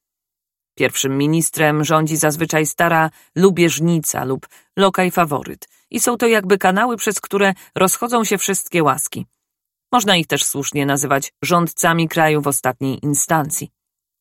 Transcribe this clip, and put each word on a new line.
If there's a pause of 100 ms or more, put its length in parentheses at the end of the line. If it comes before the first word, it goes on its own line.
(760)
Pierwszym
ministrem
rządzi
zazwyczaj
stara (260)
lubieżnica
lub (280)
lokaj
faworyt (220)
i
są
to
jakby
kanały,
przez
które (200)
rozchodzą
się
wszystkie
łaski. (640)
Można
ich
też
słusznie
nazywać (100)
rządcami
kraju
w
ostatniej
instancji. (500)